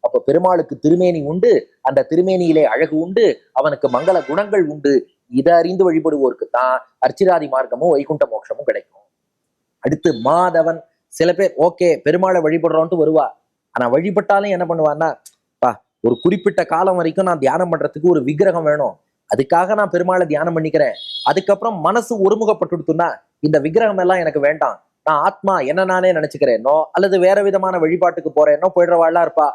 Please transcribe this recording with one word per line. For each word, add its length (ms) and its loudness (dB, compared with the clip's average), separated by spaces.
அப்ப 260 -2
பெருமாளுக்கு 520 0
திருமேனி 440 0
உண்டு, 280 0
அந்த 260 0
திருமேனியிலே 560 2
அழகு 340 0
உண்டு, 280 0
அவனுக்கு 360 -2
மங்கள 380 0
குணங்கள் 400 -2
உண்டு. 280 -2
இதை 200 2
அறிந்து 320 2
வழிபடுவோருக்கு 640 0
தான் 280 0
அர்ச்சிராதி 500 0
மார்க்கமும் 460 -2
வைகுண்ட 320 -2
மோட்சமும் 400 -8
கிடைக்கும். 380 -6
அடுத்து 280 -2
மாதவன். 560 0
சில 200 0
பேர் 260 0
ஓகே 300 0
பெருமாளை 400 0
வழிபடுறோன்ட்டு 580 0
வருவா, 260 2
ஆனா 160 -2
வழிபட்டாலும் 640 0
என்ன 100 -2
பண்ணுவான்னா, 440 -2
"பா, 80 2
ஒரு 180 2
குறிப்பிட்ட 440 -2
காலம் 320 -2
வரைக்கும் 320 -2
நான் 140 -2
தியானம் 300 0
பண்றதுக்கு 400 -2
ஒரு 100 2
விக்கிரகம் 460 0
வேணும், 260 -2
அதுக்காக 440 0
நான் 200 -2
பெருமாளை 320 0
தியானம் 300 -2
பண்ணிக்கிறேன், 400 0
அதுக்கப்புறம் 560 -2
மனசு 380 0
ஒருமுகப்பட்டுடுத்துன்னா 880 0
இந்த 200 2
விக்கிரகம் 440 0
எல்லாம் 200 2
எனக்கு 160 -2
வேண்டாம், 380 -2
நான் 180 0
ஆத்மா 380 -2
என்ன 240 0
நானே 280 0
நினைச்சுக்கிறேனோ 640 0
அல்லது 260 0
வேற 240 4
விதமான 360 -2
வழிபாட்டுக்கு 540 0
போறேனோ" 440 2
போயிடுறவாள்லாம் 520 2
இருப்பா. 260 0